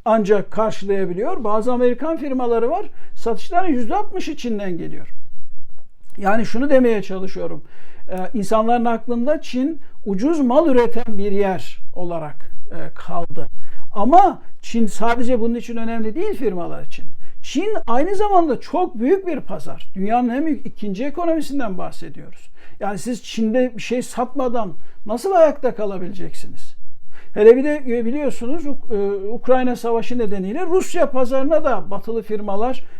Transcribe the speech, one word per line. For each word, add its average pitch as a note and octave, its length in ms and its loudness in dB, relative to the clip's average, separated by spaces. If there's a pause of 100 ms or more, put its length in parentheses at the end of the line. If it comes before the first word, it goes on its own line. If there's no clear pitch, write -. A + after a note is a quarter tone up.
ancak G#3+ 460 0
karşılayabiliyor. G3+ 920 -2
Bazı A3 300 0
Amerikan B3+ 440 -2
firmaları B3 520 -2
var, F4+ 160 -4 (300)
satışların F4 540 2
yüzde B3 260 2
altmışı F#4 420 -2
Çin'den G3+ 400 -6
geliyor. - 300 -2 (1120)
Yani G3+ 280 2
şunu C4 240 2
demeye B3 320 2
çalışıyorum. F#3 600 -2 (480)
Ee, F#3 40 -2 (180)
insanların A3+ 520 0
aklında A#3+ 560 -2
Çin C4+ 380 -4 (260)
ucuz A#3 340 -2
mal C#4 280 0
üreten D#4 500 4
bir G3 140 4
yer G4 480 0 (160)
olarak, E3+ 560 0 (200)
e, D#3 240 2
kaldı. - 520 4 (460)
Ama D#4 480 4 (200)
Çin A#3 260 2
sadece A#3+ 520 4
bunun A#3 160 2
için A#3 220 -8
önemli A3+ 380 0
değil G4 180 0
firmalar F3+ 500 -2
için. - 220 2 (380)
Çin G4+ 340 0 (100)
aynı C4+ 280 4
zamanda F4+ 440 2
çok E4 400 -6
büyük F4+ 280 -2
bir D4+ 120 -6
pazar. - 560 -2
Dünyanın A3+ 340 -2
en C4+ 160 -4
büyük D4 200 -2
ikinci G#3 400 -6
ekonomisinden C#4+ 720 -4
bahsediyoruz. - 720 -6 (300)
Yani G3 180 -8
siz A3+ 260 -10
Çin'de A#3+ 540 -4
bir F#3 40 -8
şey - 200 -6
satmadan B3 720 -4 (320)
nasıl B3 260 -6
ayakta D4 440 0
kalabileceksiniz? - 1040 -2 (540)
Hele A3 220 6
bir C4 80 -2
de, D4 240 -4
e, A#3+ 180 -2
biliyorsunuz C4+ 600 0
Uk-, - 300 2
e, G3+ 340 -4
Ukrayna B3 460 0
Savaşı A#3 420 -2
nedeniyle G3+ 480 -2
Rusya F4 460 0
pazarına C4+ 520 2
da G#3+ 280 0
batılı A3 300 -4
firmalar G#3+ 640 0 (140)